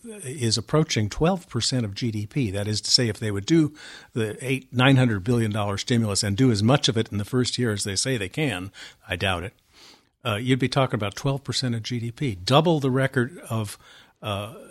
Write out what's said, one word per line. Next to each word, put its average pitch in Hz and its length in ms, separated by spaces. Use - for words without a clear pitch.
is 127 540
approaching 135 500
twelve 175 400
percent 120 360
of 98 100
G 120 160
D 104 160
P. 117 240
That 101 160
is 104 140
to - 100
say, 127 180
if 104 120
they 110 100
would 101 160
do 160 260
the 110 320
eight, 131 280
nine 127 240
hundred 117 260
billion 113 300
dollar 104 260
stimulus 110 460
and 98 120
do 131 140
as 104 140
much 135 240
of 113 80
it 110 160
in 104 60
the 104 60
first 123 320
year 120 140
as 101 140
they 98 100
say 131 220
they 98 120
can, 98 440
I - 60
doubt 90 300
it, - 80
uh, 113 80
you'd 127 240
be 127 100
talking 135 280
about 101 180
twelve 139 300
percent 123 320
of 110 80
G 123 160
D 117 100
P, 123 240
double 147 460
the 135 100
record 131 480
of, 110 300
uh, 104 340